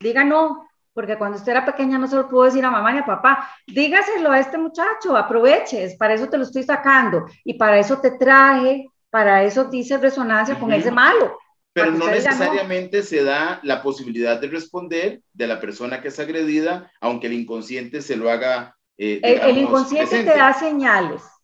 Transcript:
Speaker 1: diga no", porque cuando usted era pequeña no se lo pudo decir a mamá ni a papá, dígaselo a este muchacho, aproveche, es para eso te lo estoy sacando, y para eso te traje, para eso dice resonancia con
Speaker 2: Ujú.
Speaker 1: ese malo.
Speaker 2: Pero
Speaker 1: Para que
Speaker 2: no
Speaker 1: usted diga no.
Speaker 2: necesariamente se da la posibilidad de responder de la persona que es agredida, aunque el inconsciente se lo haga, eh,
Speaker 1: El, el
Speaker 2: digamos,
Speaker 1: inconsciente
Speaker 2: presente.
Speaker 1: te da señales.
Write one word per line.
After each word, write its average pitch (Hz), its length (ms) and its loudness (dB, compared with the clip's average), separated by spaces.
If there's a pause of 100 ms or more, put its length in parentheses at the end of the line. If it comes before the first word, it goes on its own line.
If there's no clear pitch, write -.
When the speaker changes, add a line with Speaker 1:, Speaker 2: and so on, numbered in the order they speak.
Speaker 1:
diga 233 240 0
no", 302 380 0 (300)
porque 214 260 -6
cuando 202 200 -6
usted 220 120 -6
era 254 140 0
pequeña 269 340 -2
no 262 80 -4
se 262 80 -4
lo 262 140 0
pudo 254 160 4
decir 262 200 4
a 254 60 2
mamá 220 220 0
ni 285 80 -2
a 277 40 -6
papá, 254 460 0 (160)
dígaselo 330 640 0
a 269 80 4
este 269 200 -2
muchacho, 330 580 -2
aproveche, 233 640 2
es 185 140 -10
para 220 180 0
eso 233 140 -4
te 311 100 -2
lo 262 60 -2
estoy 262 180 -6
sacando, 254 640 2 (180)
y 160 100 -8
para 208 260 4
eso 233 200 0
te 262 120 2
traje, 269 720 4 (240)
para 202 320 4
eso 208 220 0
dice 262 340 -4
resonancia 254 580 0
con 233 140 -6
Speaker 2:
Ujú. - 80 2
Speaker 1:
ese 233 140 0
malo. 269 440 4 (360)
Speaker 2:
Pero 170 140 0
Speaker 1:
Para 160 40 2
que 160 80 -2
Speaker 2:
no 165 60 0
Speaker 1:
usted 214 140 0
diga 285 120 0
no. 262 80 -2
Speaker 2:
necesariamente 185 640 -2
se 160 220 -2
da 147 400 -2
la 135 180 -4
posibilidad 120 580 -4
de 143 60 -6
responder 165 720 -8 (120)
de 220 160 -6
la - 100 -4
persona 120 420 -10
que 143 80 -12
es 139 120 -12
agredida, 160 800 -4
aunque 120 260 -6
el 117 60 -6
inconsciente 120 680 -10
se 139 140 -8
lo 113 160 -2
haga, 123 460 -4 (200)
eh, 107 240 -4
Speaker 1:
El, 240 120 2
el 254 60 4
Speaker 2:
digamos, 262 200 2
Speaker 1:
inconsciente 277 480 0
Speaker 2:
presente. - 240 -2
Speaker 1:
te 302 80 6
da 269 140 6
señales. 262 680 -2 (220)